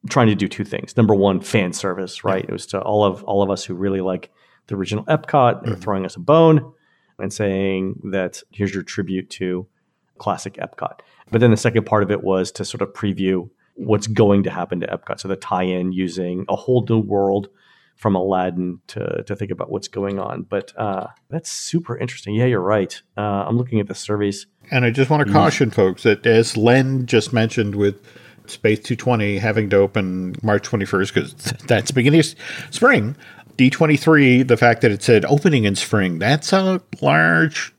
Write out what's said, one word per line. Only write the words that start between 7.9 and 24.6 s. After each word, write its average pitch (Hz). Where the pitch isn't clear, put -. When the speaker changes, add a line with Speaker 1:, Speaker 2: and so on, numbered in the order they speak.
Speaker 1:
that, 92
"Here's 98
your 92
tribute 92
to 92
classic -
Epcot." -
But 117
then 120
the 104
second 110
part 104
of 98
it -
was 92
to 98
sort -
of 98
preview 95
what's 107
going 101
to 90
happen 87
to 101
Epcot. -
So -
the 95
tie-in 92
using 90
a -
whole 123
new 113
world 101
from 104
Aladdin 90
to, -
to 101
think 101
about -
what's 101
going 101
on. 90
But, -
uh, 98
that's 160
super -
interesting. 107
Yeah, 120
you're 113
right. 98
Uh, 101
I'm 117
looking 120
at 101
the 98
surveys. 104